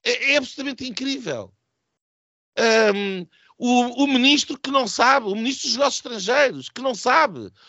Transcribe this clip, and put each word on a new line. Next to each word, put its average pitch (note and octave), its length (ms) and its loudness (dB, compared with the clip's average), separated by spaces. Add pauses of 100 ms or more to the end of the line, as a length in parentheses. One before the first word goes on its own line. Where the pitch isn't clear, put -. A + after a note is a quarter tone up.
É, B3 260 0
é D4 60 4
absolutamente C4 500 -6
incrível. A3+ 640 -6 (1400)
Hum, F#3+ 320 -4 (300)
o, B3 460 2
o C#4 40 2
ministro C4+ 500 2
que C4+ 140 -8
não C4 160 0
sabe, B3 380 2
o G3 100 -4
ministro C4 320 -4
dos A3+ 80 -2
negócios C4+ 200 0
estrangeiros, A#3 760 -2
que - 120 -14
não C4 140 -4
sabe G#3+ 560 0 (180)